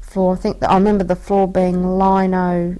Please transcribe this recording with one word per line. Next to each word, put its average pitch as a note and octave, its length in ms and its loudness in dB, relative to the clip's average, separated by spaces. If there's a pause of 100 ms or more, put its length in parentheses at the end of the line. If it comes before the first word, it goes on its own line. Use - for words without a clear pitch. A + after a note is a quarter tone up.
floor. F#3 320 0
I F3+ 40 -4
think G#3 220 -6
that, B2+ 100 -2
I F#3+ 60 4
remember G3+ 280 2
the F3+ 120 0
floor G3 320 0
being F#3 500 0
lino F#3 840 0